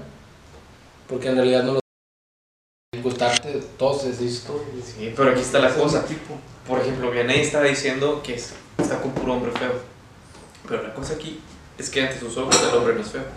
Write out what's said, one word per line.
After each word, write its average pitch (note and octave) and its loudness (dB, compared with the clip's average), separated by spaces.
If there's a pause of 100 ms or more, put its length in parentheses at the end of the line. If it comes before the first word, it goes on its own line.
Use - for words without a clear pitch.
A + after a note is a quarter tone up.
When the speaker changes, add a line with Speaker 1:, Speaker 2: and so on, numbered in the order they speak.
(1080)
Speaker 1:
porque B2+ -4
en C3 2
realidad B2+ 6
no C3+ 2
lo C3 4 (1200)
gustarte, B2 0 (180)
todo C#3 2
se C3 -4
dice A#2+ -4
todo. D3 -6 (220)
Speaker 2:
Sí, A2 -10
pero C3+ 6
aquí B2+ 4
está C3+ 2
la C3 6
Speaker 1:
Ese - 2
es D3+ 6
Speaker 2:
cosa. D3+ 4
Speaker 1:
mi - -6
tipo. - -8 (320)
Speaker 2:
Por B2+ 0
ejemplo, B2+ -2
Vianey B2 2
estaba D3 2
diciendo C#3 2
que A#2+ -6
es, - -10 (260)
está B2 0
con C3 -4
puro B2+ -2
hombre B2 -2
feo. B2+ -2 (960)
Pero A2 -2
la G#2 -10
cosa C3+ -6
aquí - -10 (380)
es B2+ -8
que C3+ 0
ante C3 -2
sus A#2+ -8
ojos C3+ 2 (140)
el B2 4
hombre A#2 4
no A2 -2
es G#2 -6
feo. C3+ -8 (140)